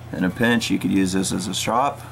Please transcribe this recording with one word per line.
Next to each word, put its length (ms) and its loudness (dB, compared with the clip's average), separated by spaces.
In 100 -2
a 60 2
pinch, 400 2
you 100 0
could 140 0
use 180 4
this 220 0
as 140 -2
a 60 -4
strop 460 0